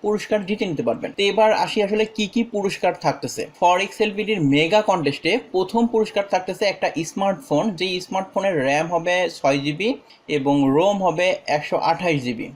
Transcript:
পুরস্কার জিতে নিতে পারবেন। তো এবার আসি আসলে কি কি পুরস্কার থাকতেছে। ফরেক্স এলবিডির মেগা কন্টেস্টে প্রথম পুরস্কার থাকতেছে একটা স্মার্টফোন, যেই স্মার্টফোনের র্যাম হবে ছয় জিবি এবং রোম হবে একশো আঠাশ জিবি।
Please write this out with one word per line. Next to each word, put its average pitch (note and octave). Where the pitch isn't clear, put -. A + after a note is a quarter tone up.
পুরস্কার G#3
জিতে G#3+
নিতে D#3+
পারবেন। A#2+
তো G3+
এবার A3
আসি F3+
আসলে G#3+
কি G#3+
কি A#3
পুরস্কার F#3+
থাকতেছে। C3
ফরেক্স F3+
এলবিডির G#3
মেগা E3
কন্টেস্টে D#3+
প্রথম F#3
পুরস্কার G#3+
থাকতেছে F#3
একটা -
স্মার্টফোন, F#3
যেই F3+
স্মার্টফোনের F#3+
র্যাম D3+
হবে F3
ছয় C#3+
জিবি D3+
এবং C#3
রোম G3
হবে F3
একশো D3+
আঠাশ E3
জিবি। A#2+